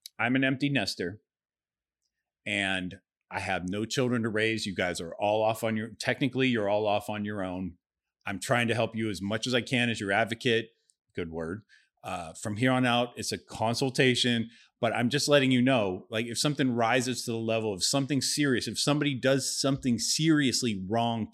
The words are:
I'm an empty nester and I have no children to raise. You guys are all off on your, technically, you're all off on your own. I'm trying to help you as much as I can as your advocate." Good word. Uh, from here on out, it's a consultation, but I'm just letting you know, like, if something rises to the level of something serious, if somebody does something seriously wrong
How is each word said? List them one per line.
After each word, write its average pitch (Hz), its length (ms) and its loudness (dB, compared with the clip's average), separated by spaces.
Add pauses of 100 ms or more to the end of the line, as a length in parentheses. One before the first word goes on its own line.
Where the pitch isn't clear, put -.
(180)
I'm 120 200 0
an 135 80 2
empty 139 240 0
nester 104 500 -4 (1300)
and 95 540 -2 (320)
I 95 80 -6
have 92 280 -4
no 104 180 -4
children 120 380 0
to 113 60 -2
raise. 110 360 0
You 95 100 -6
guys 90 260 -2
are 82 140 -10
all 107 280 2
off 110 200 0
on 113 120 0
your, 110 140 -4 (100)
technically, 131 480 0
you're 110 220 0
all 107 180 2
off 101 220 0
on 104 160 -6
your 104 180 -6
own. 90 300 -6 (520)
I'm 101 140 -6
trying 120 300 2
to 110 60 0
help 113 200 0
you 110 140 -2
as 92 120 -6
much 107 260 -2
as 123 60 0
I 123 80 2
can 120 280 0
as 113 100 -4
your 98 120 -2
advocate." 113 580 2 (460)
Good 87 160 -6
word. 82 320 -8 (400)
Uh, 87 300 -8
from 104 240 -8
here 131 140 4
on 127 140 2
out, 120 300 2
it's 107 160 -6
a 101 60 -4
consultation, 120 1120 0 (320)
but 113 120 2
I'm 117 160 0
just 143 200 0
letting 135 220 6
you 123 100 4
know, 110 480 2
like, 113 160 -2
if 117 120 -8
something 143 380 2
rises 117 500 2
to 123 60 -4
the 113 60 -2
level 110 340 0
of 90 120 -4
something 139 380 0
serious, 135 460 0
if 113 120 -6
somebody 147 340 0
does 131 480 0
something 123 380 0
seriously 127 880 2
wrong 117 440 0